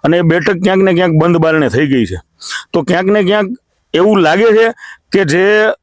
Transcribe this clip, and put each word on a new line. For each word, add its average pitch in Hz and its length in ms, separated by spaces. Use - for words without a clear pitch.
અને 160 140
એ 180 40
બેઠક 165 320
ક્યાંક 190 180
ને 190 120
ક્યાંક 175 280
બંધ 170 160
બારણે 160 320
થઈ 131 180
ગઈ 131 180
છે. 90 140
તો 175 80
ક્યાંક 175 240
ને 208 180
ક્યાંક 208 340
એવું 202 240
લાગે 190 340
છે 226 180
કે 196 120
જે 170 220